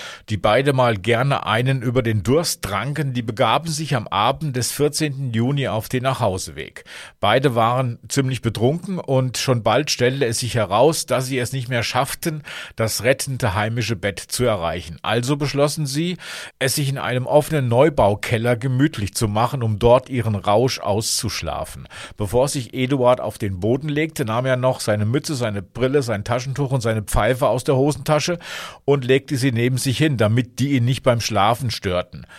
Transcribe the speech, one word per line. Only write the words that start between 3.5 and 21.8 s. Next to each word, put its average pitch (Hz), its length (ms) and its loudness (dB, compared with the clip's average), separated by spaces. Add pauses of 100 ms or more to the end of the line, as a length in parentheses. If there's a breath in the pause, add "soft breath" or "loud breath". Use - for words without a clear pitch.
sich 147 300 -2
am 104 100 -4
Abend 131 480 0
des 120 160 -2
vierzehnten 143 640 -2
Juni 127 340 2
auf 104 220 -4
den 127 140 -2
Nachhauseweg. 95 840 -4 (340 loud breath)
Beide 127 340 4
waren 120 540 0
ziemlich 131 340 0
betrunken 143 560 0
und 131 400 0
schon 123 240 0
bald 131 300 2
stellte 127 340 2
es 117 140 -2
sich 120 160 -4
heraus, 117 500 4
dass 127 220 0
sie 135 100 -4
es 123 140 -2
nicht 131 160 -6
mehr 123 160 -2
schafften, 147 600 -4 (340 loud breath)
das 110 260 -2
rettende 123 500 0
heimische 110 440 -2
Bett 101 220 -4
zu - 260 -4
erreichen. 85 560 -2
Also 120 340 0
beschlossen 147 500 0
sie, 160 320 -4 (420 loud breath)
es 127 160 0
sich 143 120 -2
in 127 100 -2
einem 123 300 -2
offenen 147 400 4
Neubaukeller 120 880 2
gemütlich 127 600 0
zu 117 120 0
machen, 117 360 0
um 110 160 0
dort 117 300 6
ihren 113 260 0
Rausch 104 440 2
auszuschlafen. 90 1080 -4 (260 loud breath)